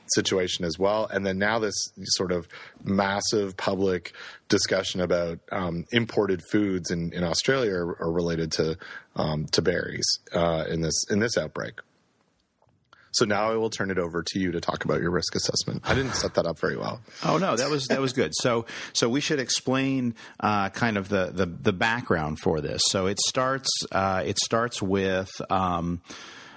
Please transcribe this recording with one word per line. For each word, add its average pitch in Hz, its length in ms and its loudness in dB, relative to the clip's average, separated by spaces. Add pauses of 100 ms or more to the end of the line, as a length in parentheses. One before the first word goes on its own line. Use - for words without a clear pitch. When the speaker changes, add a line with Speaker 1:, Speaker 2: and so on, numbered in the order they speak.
(160)
Speaker 1:
situation 92 500 0
as 82 140 -4
well. 104 340 2
And 98 140 0
then 95 120 0
now 107 200 2
this 107 160 0 (300)
sort 92 260 0
of 87 160 -2 (360)
massive 98 720 0
public 95 560 0 (360)
discussion 95 520 2
about, 87 400 0 (100)
um, 85 420 -2
imported 107 480 2 (120)
foods 95 380 2
in, 85 220 -2
in 87 120 -2
Australia 117 480 2
are, 85 300 -2
are 85 100 0
related 82 400 0
to, 80 260 0 (380)
um, 78 360 0
to 85 100 2
berries, 85 440 0 (260)
uh, 85 360 2
in 82 140 -2
this, 78 280 0
in 104 100 2
this 117 160 0
outbreak. 78 440 -4 (1300)
So - 120 4
now 107 280 2
I - 20 0
will 113 160 0
turn 98 200 -2
it 90 80 -2
over 85 280 -2
to - 140 -4
you 90 120 0
to 85 80 -2
talk - 240 -4
about 76 160 2
your 85 120 0
risk 85 240 0
assessment. - 480 -2
I 110 100 2
didn't 127 200 0
set - 200 -2
that 82 120 2
up 82 120 -4
very 78 180 -2
well. 55 240 -6 (240)
Speaker 2:
Oh, 156 140 2
no, 175 180 0
that 135 140 0
was, 139 160 0
that 120 140 0
was 135 120 0
good. 85 220 0
So, 117 320 2 (260)
so - 160 4
we 131 120 2
should 147 180 0
explain, 131 800 0 (240)
uh, 101 300 4
kind 110 280 2
of 95 100 -2
the, 95 240 2
the, 92 140 2
the 87 260 0
background 90 680 0
for 82 200 2
this. - 260 -2
So 95 200 2
it 98 140 0
starts, 131 500 0 (220)
uh, 95 340 2
it 98 120 -2
starts 117 440 0
with, 95 480 2 (180)
um, 87 540 0 (540)